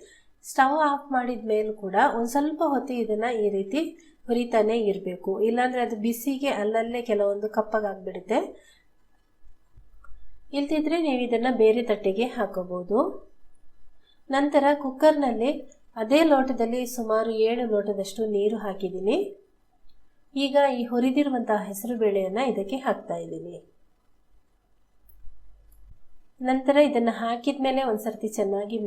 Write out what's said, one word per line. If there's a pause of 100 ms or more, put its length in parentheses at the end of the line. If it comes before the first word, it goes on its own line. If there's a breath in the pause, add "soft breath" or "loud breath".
(520 loud breath)
ಸ್ಟವ್
ಆಫ್ (100)
ಮಾಡಿದ
ಮೇಲೂ (100)
ಕೂಡ (220)
ಒಂದ್
ಸ್ವಲ್ಪ (120)
ಹೊತ್ತು
ಇದನ್ನ (160)
ಈ (120)
ರೀತಿ (480 loud breath)
ಹುರಿತಾನೆ (140)
ಇರ್ಬೇಕು, (160)
ಇಲ್ಲಾಂದ್ರೆ
ಅದು
ಬಿಸಿಗೆ (100)
ಅಲ್ಲಲ್ಲೇ
ಕೆಲವೊಂದು
ಕಪ್ಪಗಾಗ್ಬಿಡುತ್ತೆ. (2250 loud breath)
ಇಲ್ದಿದ್ರೆ
ನೀವು
ಇದನ್ನ (120)
ಬೇರೆ
ತಟ್ಟೆಗೆ (100)
ಹಾಕೋಬಹುದು. (1400)
ನಂತರ (180)
ಕುಕ್ಕರ್ನಲ್ಲಿ (500 loud breath)
ಅದೇ (120)
ಲೋಟದಲ್ಲಿ (140)
ಸುಮಾರು (180)
ಏಳು (120)
ಲೋಟದಷ್ಟು (120)
ನೀರು
ಹಾಕಿದ್ದೀನಿ. (1160)
ಈಗ (240)
ಈ
ಹುರಿದಿರುವಂತಹ (100)
ಹೆಸರು
ಬೇಳೆಯನ್ನ (100)
ಇದಕ್ಕೆ
ಹಾಕ್ತಾ
ಇದ್ದೀನಿ. (3000)
ನಂತರ (100)
ಇದನ್ನ
ಹಾಕಿದ್ಮೇಲೆ (100)
ಒಂದ್ಸರ್ತಿ (100)
ಚೆನ್ನಾಗಿ